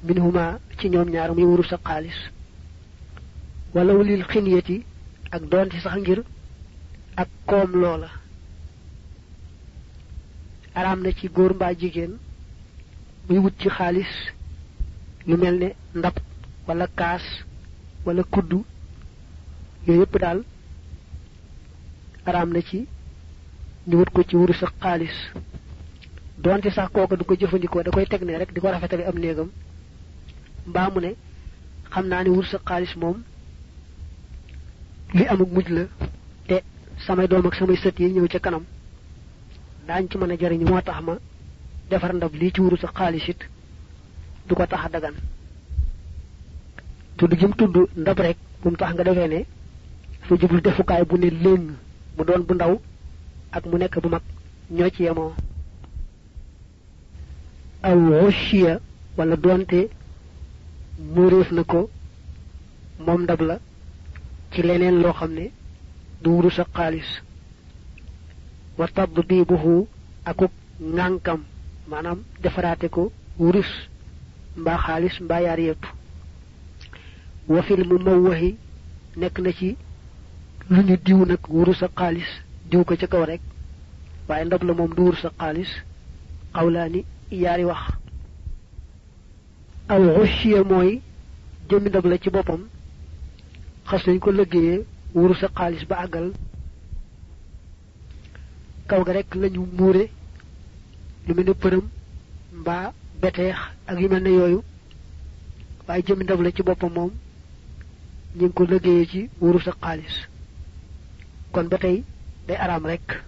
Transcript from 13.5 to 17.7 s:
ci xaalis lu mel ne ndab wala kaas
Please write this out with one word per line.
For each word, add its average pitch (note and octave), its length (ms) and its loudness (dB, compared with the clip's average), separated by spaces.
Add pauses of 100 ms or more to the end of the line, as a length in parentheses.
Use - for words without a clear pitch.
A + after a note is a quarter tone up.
ci F#3+ 80 0
xaalis F3+ 420 -2 (1160)
lu E3 100 2
mel F3+ 220 2
ne F3+ 100 0 (260)
ndab F3 200 -2 (520)
wala E3+ 200 -2 (120)
kaas F3 240 -2 (840)